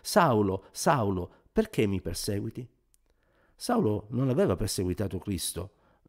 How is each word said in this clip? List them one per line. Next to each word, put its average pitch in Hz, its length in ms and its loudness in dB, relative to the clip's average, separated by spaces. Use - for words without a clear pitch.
"Saulo, 107 720 2
Saulo, 101 600 0
perché 180 320 0
mi 98 160 0
perseguiti?" 107 640 -6
Saulo 107 540 -2
non 123 180 0
aveva 131 300 2
perseguitato 95 640 -2
Cristo, - 560 -6